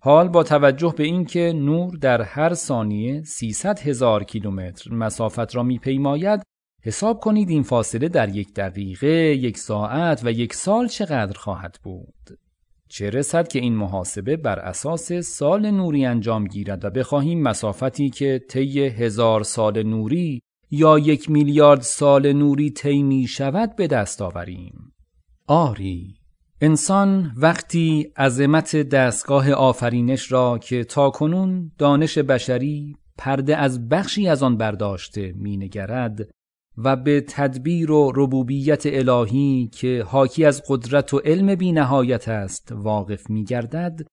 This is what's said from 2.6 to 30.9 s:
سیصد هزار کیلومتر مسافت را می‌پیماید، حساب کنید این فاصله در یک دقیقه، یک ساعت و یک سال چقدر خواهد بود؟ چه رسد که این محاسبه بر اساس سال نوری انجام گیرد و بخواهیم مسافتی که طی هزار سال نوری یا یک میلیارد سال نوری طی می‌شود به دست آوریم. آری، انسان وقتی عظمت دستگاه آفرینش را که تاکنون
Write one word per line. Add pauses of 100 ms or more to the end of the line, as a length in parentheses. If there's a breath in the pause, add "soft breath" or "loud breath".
سیصد
هزار
کیلومتر
مسافت
را
می‌پیماید، (420)
حساب
کنید
این
فاصله
در
یک
دقیقه، (100)
یک
ساعت
و
یک
سال
چقدر
خواهد
بود؟ (500)
چه
رسد
که
این
محاسبه
بر
اساس
سال
نوری
انجام
گیرد
و
بخواهیم
مسافتی
که
طی
هزار
سال
نوری (300)
یا
یک
میلیارد
سال
نوری
طی
می‌شود
به
دست
آوریم. (540)
آری، (460)
انسان
وقتی
عظمت
دستگاه
آفرینش
را
که
تاکنون